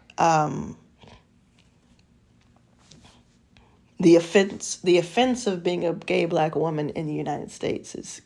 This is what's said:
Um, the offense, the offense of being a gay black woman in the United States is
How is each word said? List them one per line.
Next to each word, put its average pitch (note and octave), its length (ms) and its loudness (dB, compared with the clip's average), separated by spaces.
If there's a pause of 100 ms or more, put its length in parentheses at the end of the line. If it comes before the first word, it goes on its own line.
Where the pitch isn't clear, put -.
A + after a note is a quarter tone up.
(180)
Um, D#3 580 0 (3250)
the E3+ 160 10
offense, - 600 0
the F3+ 200 4
offense A#3+ 480 0
of F#3 160 -4
being F3 240 -2
a E3+ 80 -2
gay F3+ 300 -2
black D#3+ 320 0
woman D3+ 340 -2
in D#3+ 160 -6
the D3+ 80 -6
United D3 360 -6
States - 440 -8
is - 320 -14